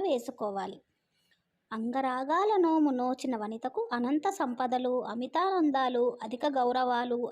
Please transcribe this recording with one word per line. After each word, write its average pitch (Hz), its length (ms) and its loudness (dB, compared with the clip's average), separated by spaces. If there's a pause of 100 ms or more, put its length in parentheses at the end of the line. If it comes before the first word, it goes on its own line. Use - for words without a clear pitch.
వేసుకోవాలి. 208 720 -4 (1000)
అంగరాగాల 262 720 0 (140)
నోము 320 340 6
నోచిన 254 420 -2
వనితకు 226 400 -6 (160)
అనంత 285 320 0 (100)
సంపదలు, 254 540 0 (200)
అమితానందాలు, 269 920 2 (240)
అధిక 240 180 -4 (120)
గౌరవాలు, 247 600 0 (120)